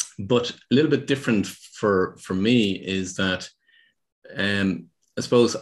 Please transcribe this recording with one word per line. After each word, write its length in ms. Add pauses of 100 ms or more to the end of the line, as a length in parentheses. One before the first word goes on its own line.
(180)
but 320
a 240
little 160
bit 160
different 400
for, 720
for 160
me 380
is 460
that, 300 (880)
um, 500 (340)
I 20
suppose 400